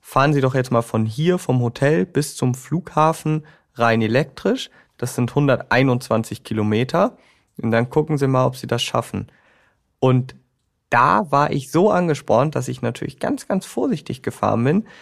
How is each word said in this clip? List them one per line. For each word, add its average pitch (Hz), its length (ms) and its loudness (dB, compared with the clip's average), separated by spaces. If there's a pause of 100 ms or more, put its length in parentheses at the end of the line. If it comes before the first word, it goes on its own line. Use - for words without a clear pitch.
fahren 143 320 2
Sie 143 80 2
doch 131 140 0
jetzt 127 160 0
mal 120 100 4
von 113 240 -2
hier, 156 320 0
vom 131 240 0
Hotel 139 440 0
bis 151 300 -4
zum 127 200 0
Flughafen 156 920 -2 (300)
rein 117 260 2
elektrisch. 147 720 -2 (260)
Das - 160 -6
sind 120 220 -4
hunderteinundzwanzig 123 1080 0
Kilometer. 113 760 0 (440)
Und 113 100 -2
dann 117 200 0
gucken 156 260 0
Sie 139 100 0
mal, 131 180 2
ob 131 100 -2
Sie - 120 -12
das 120 140 -2
schaffen. 107 460 -4 (720)
Und 127 360 2 (540)
da 147 420 2
war 147 200 2
ich 143 200 -4
so 190 200 4
angespornt, 151 640 0
dass 127 120 -4
ich 127 140 -8
natürlich - 380 -6
ganz, - 280 -4
ganz 190 200 -2
vorsichtig - 560 -4
gefahren 110 400 -2
bin. 170 240 0 (140)